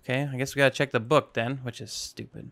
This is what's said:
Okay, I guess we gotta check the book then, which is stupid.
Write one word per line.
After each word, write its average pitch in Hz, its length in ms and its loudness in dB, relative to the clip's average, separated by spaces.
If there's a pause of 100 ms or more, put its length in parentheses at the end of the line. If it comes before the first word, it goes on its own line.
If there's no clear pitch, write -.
Okay, 139 260 0
I 131 60 -6
guess 135 180 -2
we 139 40 -2
gotta 135 140 6
check 139 180 0
the 120 100 2
book 131 320 2
then, 120 300 -2
which 117 180 -10
is 107 100 -12
stupid. - 600 -12